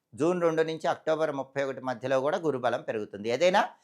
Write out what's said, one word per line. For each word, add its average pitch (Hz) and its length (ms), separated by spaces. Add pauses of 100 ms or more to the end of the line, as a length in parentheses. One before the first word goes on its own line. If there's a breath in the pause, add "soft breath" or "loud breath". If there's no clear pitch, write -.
(140)
జూన్ 170 280
రెండు 160 200
నుంచి 160 240
అక్టోబర్ 156 460
ముప్పై 139 300
ఒకటి 135 180
మధ్యలో 127 400
కూడా 147 180
గురుబలం 123 440
పెరుగుతుంది. 107 460
ఏదైనా 180 400 (160)